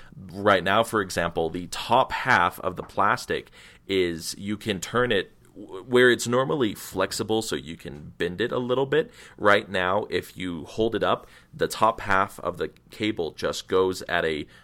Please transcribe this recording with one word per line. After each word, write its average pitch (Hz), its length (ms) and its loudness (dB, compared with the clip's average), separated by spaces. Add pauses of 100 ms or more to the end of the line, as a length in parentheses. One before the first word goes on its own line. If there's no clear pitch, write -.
(300)
Right 98 320 4
now, 98 200 2
for 113 180 0
example, 85 480 -2
the 87 200 -6
top - 440 2
half 95 480 2
of 92 160 -4
the - 60 -12
plastic 101 680 -2 (380)
is, 87 480 0
you 101 220 -6
can 104 200 -4
turn 120 320 -2
it 95 200 0 (260)
w-, 95 280 -16
where 123 260 6
it's 117 160 0
normally 131 480 0
flexible 104 680 -2
so - 140 -4
you 73 200 -8
can 73 420 -14
bend 87 220 -4
it 117 120 0
a 123 60 -2
little 127 280 0
bit. 151 240 0 (280)
Right 101 300 4
now, 92 420 0
if - 260 -4
you 87 280 -6
hold - 300 0
it 90 80 0
up, 92 240 0 (260)
the 85 160 -2
top - 320 0
half 98 400 0
of 87 180 -6
the 82 120 -4 (200)
cable 101 420 -4
just - 360 -6
goes 92 340 2
at 85 220 0
a 78 220 -2 (180)